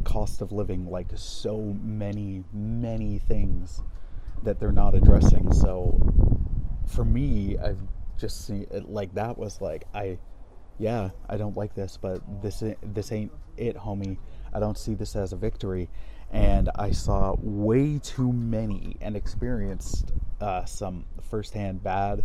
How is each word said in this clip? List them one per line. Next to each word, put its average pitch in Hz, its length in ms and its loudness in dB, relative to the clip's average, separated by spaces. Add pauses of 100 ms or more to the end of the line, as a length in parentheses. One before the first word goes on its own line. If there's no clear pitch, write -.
cost - 380 0
of 98 100 -6
living, 92 380 -4
like, 87 260 -6
so 104 680 -6
many, 101 640 -6 (100)
many 110 680 -4
things 98 600 2 (640)
that 104 160 -2
they're 107 120 0
not 104 240 10
addressing. - 580 10
So - 460 6 (880)
for - 180 0
me, 113 540 0
I've 98 240 -4 (360)
just - 280 -6
seen 101 260 -8
it, - 180 -10
like, 101 260 -8
that 113 220 -6
was 107 240 -10
like, 82 320 -8
I, 98 240 -8 (600)
yeah, 107 300 -4 (200)
I 107 80 -6
don't 101 200 -6
like 104 180 -8
this, 98 220 -10
but 92 240 -8 (200)
this, 104 220 -8 (200)
this 104 280 -8
ain't 107 200 -6 (260)
it, 117 180 -6
homie. 98 420 -8 (360)
I - 60 -6
don't 104 180 -4
see - 160 -6
this 104 220 -8
as 98 180 -4
a 95 40 -8
victory. 92 520 -4 (420)
And 98 440 6
I 101 160 -2
saw 98 480 2
way 113 600 0
too 127 340 -2
many 110 680 -4
and 107 160 -6
experienced, 104 960 -4 (300)
uh, 92 240 -4
some 90 400 -8 (160)
firsthand 101 640 -8
bad 98 420 -2